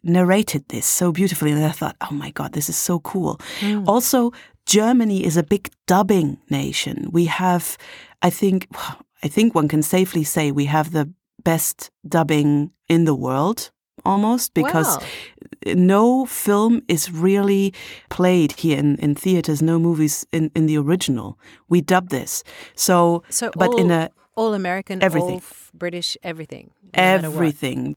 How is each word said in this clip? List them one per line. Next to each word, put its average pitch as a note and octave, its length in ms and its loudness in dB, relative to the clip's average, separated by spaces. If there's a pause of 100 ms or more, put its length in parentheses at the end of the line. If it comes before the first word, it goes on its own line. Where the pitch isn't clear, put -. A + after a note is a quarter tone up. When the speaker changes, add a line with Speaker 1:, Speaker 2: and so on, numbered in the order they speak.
Speaker 1:
narrated F3+ 640 2
this - 180 -8
so F3 280 0
beautifully. E3 400 0
And D3+ 100 2
I D#3 80 0
thought, - 300 -6
"Oh - 120 -10
my C#3+ 180 -10
God, C#3+ 200 -8
this D3+ 180 -6
is - 60 -6
so F3 240 -2
cool." E3 400 -4 (220)
Speaker 2:
Mm. G#3 260 -2
Speaker 1:
Also, A#3+ 440 2 (340)
Germany G#3+ 600 2
is E3 120 0
a E3 60 2
big G3+ 260 -2 (180)
dubbing F3+ 500 2 (120)
nation. C#3 600 -6
We E3+ 140 2
have, F3+ 520 -2 (440)
I F3+ 80 4
think, F#3+ 380 0 (560)
I D3 60 -2
think A3 260 2
one D3+ 140 2
can D3+ 140 0
safely F#3 420 0
say D3+ 260 -2
we C#3+ 140 0
have D#3 260 0
the D#3 180 -2 (340)
best - 460 -2 (180)
dubbing D3 640 2 (180)
in E3 160 4
the D3+ 100 2
world, C#3 560 -4 (320)
almost, G#3+ 500 0
because D#3+ 440 2
Speaker 2:
Wow. - 100 -8 (680)
Speaker 1:
no G#3+ 500 4
film A3 640 0
is D#3+ 240 -6
really G3 640 0 (360)
played F3+ 440 2
here D#3 240 0
in, C#3+ 200 2
in D3 180 0
theaters, E3 460 0
no E3 180 2
movies D#3 520 0
in, D#3+ 240 -2
in D#3+ 120 2
the D#3 100 2
original. C#3 600 -2 (320)
We F3 120 4
dub F3+ 280 0
this. - 340 -6 (320)
So, E3+ 540 2
Speaker 2:
So - 260 -6
Speaker 1:
but F#3 140 2
Speaker 2:
all, A#3+ 100 0
Speaker 1:
in F3 120 4
a E3 180 2 (260)
Speaker 2:
all A3 180 0
American, F#3+ 480 -4
Speaker 1:
everything. F3+ 300 0
Speaker 2:
all F3+ 60 -8
f-, - 360 -20
British, F3 500 -8
everything, D#3+ 480 -12 (120)
no - 180 -2
matter F#3 280 2
what. D3+ 60 -8
Speaker 1:
Everything. D3 540 -2
Speaker 2:
Wow. D3 80 -8